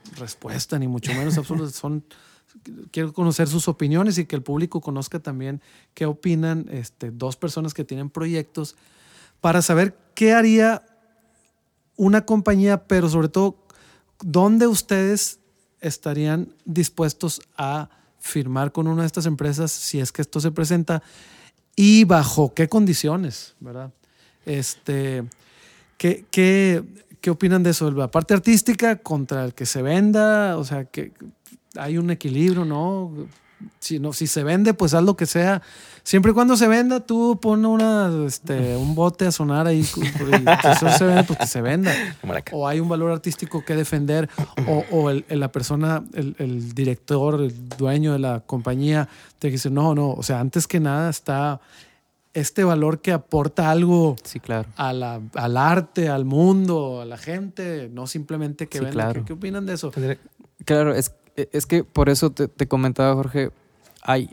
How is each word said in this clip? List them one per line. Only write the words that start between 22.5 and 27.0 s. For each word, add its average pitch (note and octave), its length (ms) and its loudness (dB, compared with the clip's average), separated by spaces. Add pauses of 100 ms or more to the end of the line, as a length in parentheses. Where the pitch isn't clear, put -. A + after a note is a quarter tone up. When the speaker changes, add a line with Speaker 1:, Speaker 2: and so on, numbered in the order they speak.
Speaker 1:
qué E3 160 2
condiciones, F3 880 0
verdad? B2+ 320 -14 (540)
Este, C3+ 800 -4 (760)
¿qué, - 340 -2
qué, F#3+ 520 4 (380)